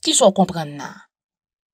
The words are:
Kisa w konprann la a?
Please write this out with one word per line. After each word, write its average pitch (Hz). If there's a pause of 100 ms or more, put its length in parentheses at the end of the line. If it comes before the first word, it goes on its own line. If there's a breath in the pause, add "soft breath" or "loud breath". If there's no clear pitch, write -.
Kisa 311
w 196
konprann 165
la 135
a? - (720)